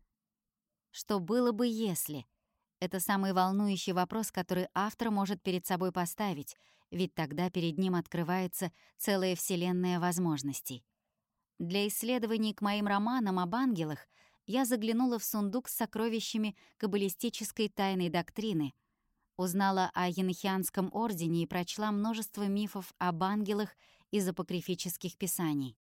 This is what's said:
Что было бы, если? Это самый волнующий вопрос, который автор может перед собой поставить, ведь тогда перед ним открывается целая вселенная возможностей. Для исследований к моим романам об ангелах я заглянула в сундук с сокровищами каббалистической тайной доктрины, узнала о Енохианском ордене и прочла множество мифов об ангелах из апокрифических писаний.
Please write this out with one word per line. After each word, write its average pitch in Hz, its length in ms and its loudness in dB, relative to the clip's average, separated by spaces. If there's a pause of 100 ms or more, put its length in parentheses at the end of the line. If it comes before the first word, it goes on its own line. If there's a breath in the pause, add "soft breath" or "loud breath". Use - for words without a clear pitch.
(920)
Что - 260 -2
было 233 320 4
бы, 233 160 2
если? 190 600 -2 (520)
Это 185 220 -2
самый 196 320 2
волнующий 190 600 2
вопрос, 180 380 0
который 180 440 0
автор 220 360 -2
может 196 320 0
перед 180 240 0
собой 180 260 0
поставить, 175 640 -4 (340 soft breath)
ведь 175 240 -2
тогда 160 340 -2
перед 170 300 0
ним 190 160 2
открывается 175 760 -2 (280 soft breath)
целая 185 360 2
вселенная 180 640 0
возможностей. 160 880 0 (760)
Для 196 300 0
исследований 220 640 0
к - 80 -12
моим 208 260 2
романам 208 520 2
об 180 160 0
ангелах 185 520 0 (380 soft breath)
я 254 220 2
заглянула 226 520 2
в - 60 -6
сундук 208 440 -2
с - 60 -8
сокровищами 220 800 -2 (220 soft breath)
каббалистической 208 920 -2
тайной 190 420 0
доктрины, 170 640 0 (640)
узнала 190 560 2
о 180 140 0
Енохианском 185 840 0
ордене 170 520 0
и - 20 -2
прочла 202 440 -2
множество 214 560 -2
мифов 202 520 -2
об 175 240 0
ангелах 208 480 0 (400 soft breath)
из 196 180 2
апокрифических 180 880 -4
писаний. 151 640 -2 (120)